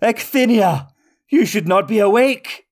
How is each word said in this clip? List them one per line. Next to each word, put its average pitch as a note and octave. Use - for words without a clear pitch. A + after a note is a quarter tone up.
Ecthinia, A3
you C#4+
should F3
not F#3
be A3
awake. A#3